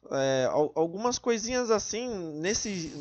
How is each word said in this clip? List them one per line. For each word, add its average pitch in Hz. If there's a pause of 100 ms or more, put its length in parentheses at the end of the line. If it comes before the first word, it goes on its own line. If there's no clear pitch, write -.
(120)
É, 135
al-, 143
algumas 190
coisinhas 233
assim, 220 (320)
nesse, 185 (100)